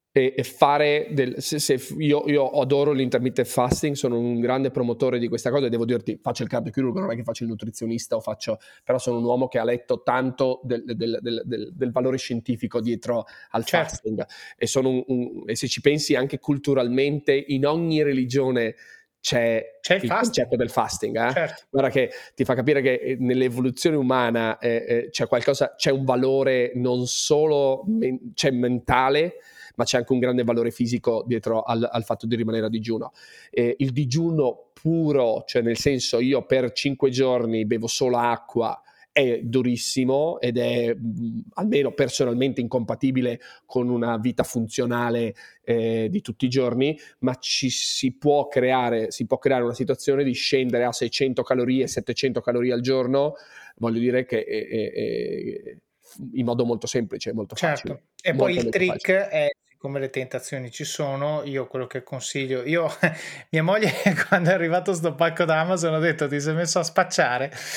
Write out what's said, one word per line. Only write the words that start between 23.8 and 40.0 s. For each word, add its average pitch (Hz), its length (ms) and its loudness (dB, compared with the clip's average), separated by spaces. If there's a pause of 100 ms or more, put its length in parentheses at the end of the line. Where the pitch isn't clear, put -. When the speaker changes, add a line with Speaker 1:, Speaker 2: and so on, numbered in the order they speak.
Speaker 1:
umana, 120 640 2
eh, 117 280 0
eh, 120 220 0
c'è - 180 -2
qualcosa, 135 480 2
c'è - 140 0
un 135 140 2
valore 131 720 2
non 123 320 0
solo 143 800 2
men-, 131 480 -2
c'è 139 160 2
mentale, 127 840 2 (380)
ma 117 100 0
c'è - 120 0
anche 120 140 0
un 127 80 2
grande 127 240 2
valore 117 280 2
fisico 117 540 0
dietro 113 380 0
al, 117 260 0
al 117 140 -4
fatto 113 240 -4
di 117 80 0
rimanere 110 300 0
a 110 40 0
digiuno. 113 440 -4 (360)
Eh, 120 300 0
il 135 120 0
digiuno 143 800 0
puro, 147 720 2
cioè - 160 0
nel 117 160 0
senso 127 420 0
io 127 260 2
per 123 280 2
cinque 139 360 0
giorni 120 560 2
bevo 113 220 0
solo 123 300 0
acqua, 117 640 0 (320)
è 123 320 2
durissimo 127 960 0